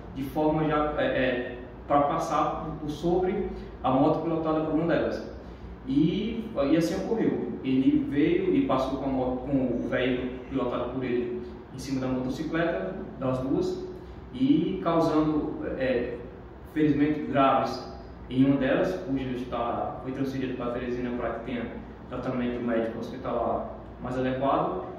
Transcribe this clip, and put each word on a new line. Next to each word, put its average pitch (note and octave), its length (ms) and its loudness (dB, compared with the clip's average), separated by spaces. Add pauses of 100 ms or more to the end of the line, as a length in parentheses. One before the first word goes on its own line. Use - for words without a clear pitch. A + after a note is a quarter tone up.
(160)
de C3+ 80 -4
forma D#3 400 2
já, D3+ 340 2
é, C3+ 80 2
é, B2 520 0 (300)
pra C#3+ 160 6
passar D3+ 600 0
por, D#3 120 -6
por D3+ 140 -6
sobre F#3 600 0 (340)
a B2+ 80 2
moto D3+ 320 4
pilotada D#3+ 380 0
por D#3 120 -2
uma E3 140 2
delas. - 420 0 (560)
E, F3+ 640 2 (220)
e E3 60 6
assim E3+ 260 2
ocorreu. C3+ 500 0 (100)
Ele C3 460 4
veio E3 460 4
e - 100 4
passou - 340 2
com C3+ 60 -2
a C3+ 60 0
moto, B2+ 300 0
com C#3+ 100 -6
o B2 380 2
veículo B2+ 400 2 (200)
pilotado B2 420 -2
por B2+ 120 -4
ele A#2+ 400 0 (300)
em B2 40 -12
cima C3+ 220 -2
da B2+ 80 -2
motocicleta, E3 880 -2 (240)
das B2+ 200 0
duas, - 460 0 (480)
e D#3+ 480 4
causando, D#3 720 2 (220)
é, B2+ 380 0 (580)
ferimentos D3 560 4
graves C3+ 640 2 (360)
em C3 160 4
uma C#3 100 6
delas, - 400 2 (100)
cuja C3 260 -2
está, A#2+ 680 -4
foi C3 120 -6
transferida B2+ 400 -4
para A#2+ 180 -4
Teresina A#2+ 460 -4
para A#2 140 -2
que - 140 -8
tenha A#2+ 200 -4 (440)
tratamento B2 540 -4
médico A2+ 360 0
hospitalar - 720 -4 (300)
mais B2+ 160 -6
adequado, B2+ 680 0 (120)